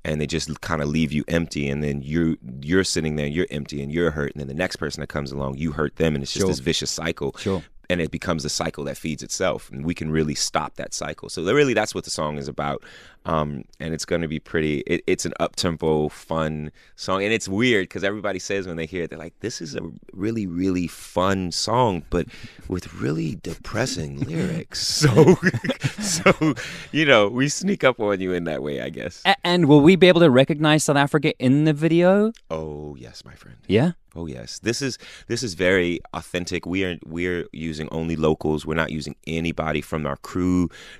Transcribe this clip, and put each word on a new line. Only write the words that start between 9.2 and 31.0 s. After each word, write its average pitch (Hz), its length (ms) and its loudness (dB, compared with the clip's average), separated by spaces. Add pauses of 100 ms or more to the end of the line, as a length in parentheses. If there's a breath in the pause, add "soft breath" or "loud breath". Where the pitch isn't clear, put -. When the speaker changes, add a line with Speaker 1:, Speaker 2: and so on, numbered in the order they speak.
Speaker 1:
itself, - 480 -2
and 67 120 -10
we 85 120 -2
can 78 140 -6
really 78 260 0
stop - 400 -4
that - 180 -10
cycle. - 340 -10
So - 160 -8
really, 127 300 4
that's 107 200 0
what 90 120 -6
the - 60 -10
song 76 260 -4
is 69 100 -8
about. 73 340 -6 (440 loud breath)
Um, 73 400 -2 (140)
and 80 140 -6
it's 80 120 -6
gonna 85 240 -2
be 78 100 -4
pretty, 78 480 0
it, - 180 0
it's - 200 0
an 85 160 -4
up-tempo, 78 680 0
fun 78 600 -4 (240 soft breath)
song. 95 280 -4
And 107 100 2
it's 104 160 -2
weird 101 400 2
'cause 87 140 -6
everybody 98 360 -4
says 98 280 -4
when 82 100 -8
they 82 80 -4
hear 87 180 -6
it, 78 60 -6
they're 78 100 -12
like, 82 220 -14
"This - 180 -8
is 151 160 -10
a - 60 -6 (320)
really, 107 340 -4
really 90 400 0
fun 92 640 -2
song, 107 600 0
but 87 160 0 (420 loud breath)
with 87 240 -6
really 143 500 -4
depressing 85 760 -6
<laughs> 98 120 -4
lyrics." 165 560 -6
So, 151 480 6 (320)
<laughs> - 320 -4
so, 175 540 2 (380 loud breath)
you 156 140 0
know, 113 220 8
we 127 220 0
sneak 190 340 -2
up 127 160 4
on 101 220 2
you 92 120 0
in 87 120 -2
that 73 180 -2
way, 71 180 -4
I 64 80 -6
guess. - 360 -10
Speaker 2:
A-, 175 180 6
and 175 240 4
will 147 140 10
we 175 140 10
be 175 120 8
able 175 140 8
to 170 80 10
recognize 151 540 4
South 143 140 2
Africa 143 420 2